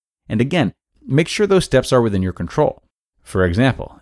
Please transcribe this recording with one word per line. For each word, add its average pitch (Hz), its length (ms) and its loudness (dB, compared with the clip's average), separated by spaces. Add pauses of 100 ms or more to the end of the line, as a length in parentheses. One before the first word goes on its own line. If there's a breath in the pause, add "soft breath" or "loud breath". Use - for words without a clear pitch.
(260)
And 110 140 -2
again, 143 320 0 (340)
make 165 220 0
sure - 180 -2
those 190 200 2
steps 127 260 0
are 127 80 4
within 101 220 0
your 92 100 -4
control. - 500 -4 (400)
For 92 220 -2
example, 110 580 0